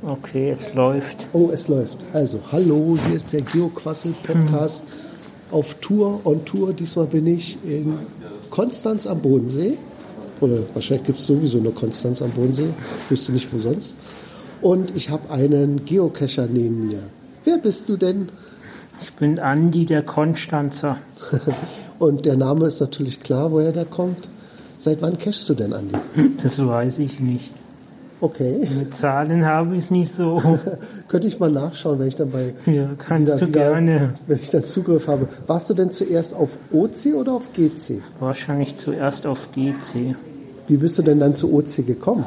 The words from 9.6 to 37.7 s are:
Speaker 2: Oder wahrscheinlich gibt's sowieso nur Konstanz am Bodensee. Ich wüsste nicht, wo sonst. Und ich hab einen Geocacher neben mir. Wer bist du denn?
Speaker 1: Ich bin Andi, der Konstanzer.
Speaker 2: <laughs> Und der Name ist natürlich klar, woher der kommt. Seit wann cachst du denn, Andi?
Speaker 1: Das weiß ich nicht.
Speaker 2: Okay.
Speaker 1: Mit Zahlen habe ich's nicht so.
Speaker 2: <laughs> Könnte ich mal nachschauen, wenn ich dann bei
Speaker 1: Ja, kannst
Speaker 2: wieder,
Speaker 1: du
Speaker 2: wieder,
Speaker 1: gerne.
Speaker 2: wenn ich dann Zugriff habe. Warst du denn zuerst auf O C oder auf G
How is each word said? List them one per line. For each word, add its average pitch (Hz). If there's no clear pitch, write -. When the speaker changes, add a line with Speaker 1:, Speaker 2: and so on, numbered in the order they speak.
Speaker 2:
Oder 123
wahrscheinlich 127
gibt's -
sowieso 143
nur 110
Konstanz 123
am 123
Bodensee. 127
Ich -
wüsste 131
nicht, 127
wo 117
sonst. 120
Und 185
ich -
hab 151
einen 143
Geocacher 147
neben 117
mir. 104
Wer 339
bist -
du 208
denn? 185
Speaker 1:
Ich -
bin 151
Andi, 160
der 156
Konstanzer. 151
Speaker 2:
<laughs> 135
Und 143
der 139
Name 139
ist 151
natürlich 135
klar, 147
woher 156
der 170
kommt. 180
Seit 156
wann 175
cachst -
du 151
denn, 107
Andi? 101
Speaker 1:
Das 135
weiß 120
ich 139
nicht. 123
Speaker 2:
Okay. 147
Speaker 1:
Mit 135
Zahlen 151
habe 165
ich's 175
nicht 180
so. 170
Speaker 2:
<laughs> -
Könnte 180
ich -
mal 170
nachschauen, 143
wenn 131
ich 131
dann 143
bei 127
Speaker 1:
Ja, 143
kannst 156
Speaker 2:
wieder, 147
Speaker 1:
du 175
Speaker 2:
wieder, 156
Speaker 1:
gerne. 156
Speaker 2:
wenn 143
ich -
dann 165
Zugriff 175
habe. 135
Warst 170
du 220
denn 185
zuerst 170
auf 143
O 165
C -
oder 262
auf 247
G 160